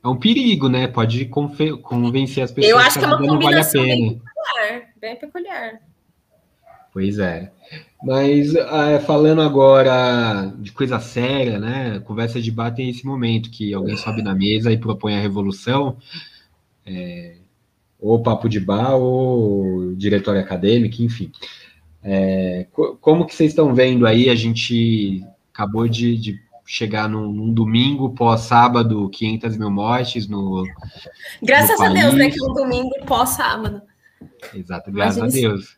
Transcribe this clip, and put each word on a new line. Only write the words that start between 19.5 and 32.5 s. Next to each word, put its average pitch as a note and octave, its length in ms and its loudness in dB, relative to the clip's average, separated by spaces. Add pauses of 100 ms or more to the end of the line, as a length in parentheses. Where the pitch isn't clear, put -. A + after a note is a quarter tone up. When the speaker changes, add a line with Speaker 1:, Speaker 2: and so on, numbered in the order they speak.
Speaker 1:
diretório G2 480 0
acadêmico, A2 640 0
enfim. A2+ 280 -4 (720)
É, F#2+ 680 -2
co-, - 280 -2
como D#3+ 280 4
que - 80 -18
vocês D#3 160 2
estão D3 240 2
vendo B2+ 320 4
aí? A#2+ 220 6
A A#2+ 60 4
gente A2+ 880 -2 (300)
acabou A2 340 -2
de, A#2 300 0
de G#2 220 -8 (260)
chegar G#2+ 420 -4
num, G#2+ 240 -4
num G#2+ 220 -2
domingo B2 640 2
pós-sábado, A#2 920 4
quinhentas A2 460 -4
mil G#2+ 140 -4
mortes A2 580 -2
no, F#2+ 380 -4 (760)
Speaker 2:
Graças C#4+ 340 4
Speaker 1:
no - 80 4
Speaker 2:
a - 40 4
Deus, - 240 4
né, C#4 160 6
Speaker 1:
país. D4 40 -2
Speaker 2:
que - 80 -6
é C4+ 60 -4
um C4 60 -4